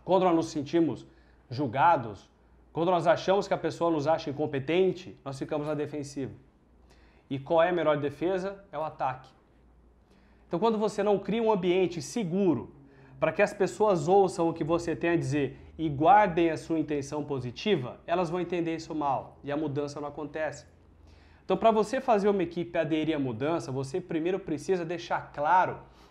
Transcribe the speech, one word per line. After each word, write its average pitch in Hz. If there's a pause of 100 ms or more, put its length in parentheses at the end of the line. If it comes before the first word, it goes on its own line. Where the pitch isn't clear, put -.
quando 180
nós 175
nos 165
sentimos 151 (440)
julgados, 131 (460)
quando 170
nós 170
achamos 185
que 190
a 170
pessoa 165
nos 147
acha 156
incompetente, 151
nós 135
ficamos 147
na 156
defensiva. 143 (960)
E 139
qual 151
é 175
a 180
melhor 156
defesa? 180
É 147
o 151
ataque. 147 (1200)
Então, 170
quando 220
você 208
não 202
cria 220
um 220
ambiente 180
seguro 170 (460)
para 156
que 175
as 202
pessoas 185
ouçam 180
o 160
que 160
você 165
tem 170
a 170
dizer 139 (200)
e 160
guardem 170
a 156
sua 160
intenção 147
positiva, 127
elas 170
vão 180
entender 170
isso 160
mal 139
e 139
a 147
mudança 147
não 147
acontece. 147 (800)
Então, 185
pra 226
você 214
fazer 208
uma 196
equipe 170
aderir 156
à 147
mudança, 139
você 135
primeiro 175
precisa 175
deixar 165
claro 151 (320)